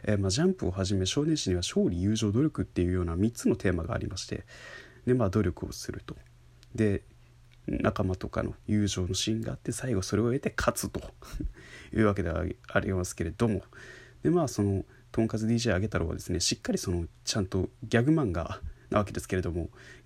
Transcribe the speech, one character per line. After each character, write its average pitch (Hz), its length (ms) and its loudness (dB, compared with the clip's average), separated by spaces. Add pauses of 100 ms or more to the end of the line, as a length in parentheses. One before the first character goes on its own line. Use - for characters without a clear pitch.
え 107 100 2
ー、 101 40 2
ま 95 100 2
あ、 - 20 2
ジ 110 100 2
ャ 175 60 6
ン 190 80 4
プ - 120 -4
を - 40 0
は 95 140 0
じ 98 100 0
め 92 120 2
少 143 180 0
年 156 120 2
誌 98 140 -2
に 90 40 2
は 87 60 0
勝 196 300 2
利、 87 120 -2
友 107 140 2
情、 107 160 2
努 117 100 4
力 156 200 0
っ - 20 -4
て - 160 -2
い 87 80 4
う 90 40 2
よ 92 100 0
う - 20 0
な 85 120 -2
三 104 160 2
つ - 160 -2
の - 80 4
テ 98 140 0
ー 87 40 2
マ 85 100 -2
が 87 100 -2
あ - 40 0
り 113 80 -4
ま 98 100 -8
し - 100 -8
て、 - 180 -6 (640)
で、 123 60 4
ま 123 140 4
あ、 95 40 2
努 107 120 4
力 90 240 -2
を - 60 -10
す - 200 -10
る - 120 -10
と。 - 120 -12 (580)
で、 104 280 2 (640)
仲 - 360 0
間 92 140 0
と - 120 -8
か - 140 -2
の - 120 -6 (120)
友 104 220 2
情 92 180 -2
の 92 80 -4
シ - 160 -2
ー 110 80 0
ン - 40 -4
が 113 100 -6
あ - 20 -6
っ - 40 -10
て、 - 140 -6
最 131 220 -4
後 95 80 0
そ - 140 -2
れ 104 60 4
を 120 40 2
得 123 140 0
て - 140 -2
勝 - 220 0
つ - 120 -4
と - 120 -6 (480)
<laughs> - 460 -16
い 110 60 4
う 110 40 6
わ 104 100 6
け 98 80 0
で 85 60 -2
は 82 160 0 (240)
あ - 120 2
り 95 120 0
ま 92 120 0
す - 100 -6
け 85 100 -4
れ 82 60 -2
ど 117 180 0
も、 101 140 0 (600)
で、 151 80 2
ま 175 120 4
あ、 139 60 0
そ 107 140 -2
の 98 220 2 (280)
と 117 100 2
ん 110 60 2
か 110 100 -4
つ 110 80 -2
デ 117 80 2
ィ - 20 4
ー - 20 0
ジ 117 120 2
ェ - 20 4
ー 87 40 4
あ 92 40 2
げ 107 60 2
太 101 140 -2
郎 82 80 0
は 85 60 -4
で 85 60 -6
す - 120 -6
ね、 85 80 0
し - 160 0
っ - 40 -12
か - 120 -2
り 190 60 0
そ - 120 -4
の 85 160 0 (180)
ち - 120 -2
ゃ 110 40 2
ん 95 60 0
と 92 240 -2 (140)
ギ 113 140 4
ャ 117 40 6
グ 139 80 4
漫 147 220 2
画 - 280 -4 (300)
な 104 80 2
わ 104 80 4
け - 60 -10
で - 80 -6
す - 80 -10
け 95 80 0
れ 92 60 2
ど 87 100 -2
も、 82 180 -4 (360)